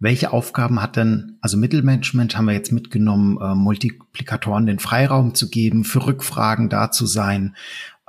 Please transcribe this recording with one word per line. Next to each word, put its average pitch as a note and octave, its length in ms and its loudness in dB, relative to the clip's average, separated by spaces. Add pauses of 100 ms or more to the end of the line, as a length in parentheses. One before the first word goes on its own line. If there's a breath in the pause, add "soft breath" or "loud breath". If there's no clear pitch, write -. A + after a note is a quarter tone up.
welche A#2+ 320 0
Aufgaben A#2+ 480 0
hat A2 160 -6
denn, A2 460 0
also G2+ 160 0
Mittelmanagement B2 800 0
haben A2 80 2
wir G#2 80 2
jetzt G2+ 180 -4
mitgenommen, G#2 720 2
äh, G2 120 -2
Multiplikatoren G#2 1120 -2
den G2+ 140 0
Freiraum C3 560 2
zu - 160 -2
geben, A2 340 2
für - 220 0
Rückfragen A2+ 640 0
da G#2 200 0
zu - 140 -2
sein, G2+ 500 0 (540 loud breath)